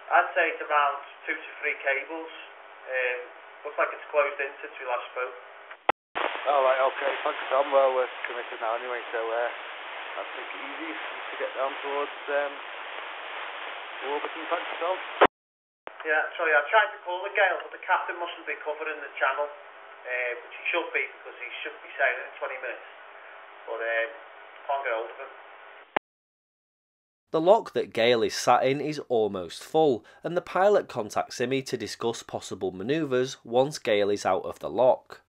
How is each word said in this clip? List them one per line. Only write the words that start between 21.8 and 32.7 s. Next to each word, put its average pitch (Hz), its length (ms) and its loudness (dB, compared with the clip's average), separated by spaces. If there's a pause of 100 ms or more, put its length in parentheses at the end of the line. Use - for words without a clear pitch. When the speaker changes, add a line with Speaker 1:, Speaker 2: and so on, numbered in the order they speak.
Speaker 1:
sailing 131 320 0
in - 160 -16
twenty 131 160 -8
minutes. 123 280 -10 (760)
But, 113 160 -6
um, 113 300 0 (580)
can't 135 160 0
get 123 160 0
hold 120 80 -6
of - 160 -14
him. 135 80 -14 (2000)
Speaker 3:
The 160 80 4
lock 185 320 8
that 107 240 -2
Gale 117 240 6
is 101 160 2
sat - 240 6
in 135 160 4
is 147 320 -2
almost 98 560 0
full, 156 400 4 (160)
and 175 160 -2
the 175 80 -2
pilot 185 400 6
contacts - 560 -4
Immy 127 240 0
to - 80 -4
discuss 117 480 -4
possible - 480 -6
manoeuvres 127 720 0